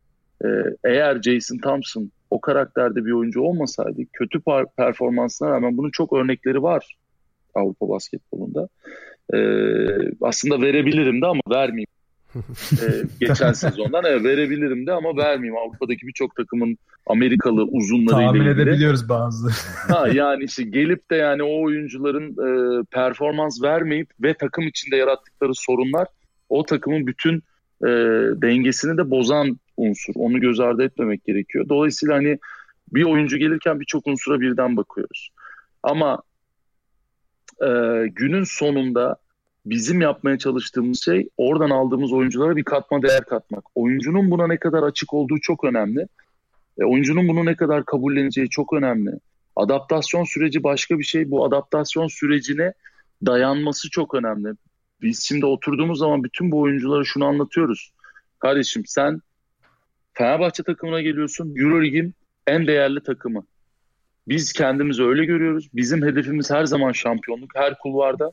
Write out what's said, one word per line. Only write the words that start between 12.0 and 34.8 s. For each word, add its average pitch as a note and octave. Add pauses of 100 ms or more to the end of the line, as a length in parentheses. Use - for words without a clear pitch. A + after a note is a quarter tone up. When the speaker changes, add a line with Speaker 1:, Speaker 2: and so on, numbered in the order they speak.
Speaker 2:
<laughs> - (360)
Speaker 1:
E, A2+ (340)
geçen B2
sezondan C#3
evet, C3
verebilirim C#3
de F3
ama E3
vermeyeyim. C3
Avrupa'daki A#2
birçok C3
takımın A#2 (280)
Amerikalı A2+
uzunlarıyla A#2
Speaker 3:
Tahmin C3+
Speaker 1:
ilgili. C#3+
Speaker 3:
edebiliyoruz C#3+
bazı. A#2 (420)
Speaker 1:
Ha, D3+
yani C#3
işte -
gelip C#3+
de E3
yani D3
o D#3
oyuncuların, D3
e, B2
performans C#3
vermeyip D#3 (120)
ve D3+
takım D#3+
içinde C3+
yarattıkları C3
sorunlar C3 (400)
o D3
takımın D3+
bütün, D#3+ (400)
e, A#2 (540)
dengesini B2+
de D3
bozan C3+ (180)
unsur. A2+
Onu A#2+
göz B2
ardı A#2+
etmemek A#2
gerekiyor. -
Dolayısıyla D3
hani C#3+ (540)
bir C#3
oyuncu D3+
gelirken D#3
birçok -
unsura C#3
birden B2
bakıyoruz. - (520)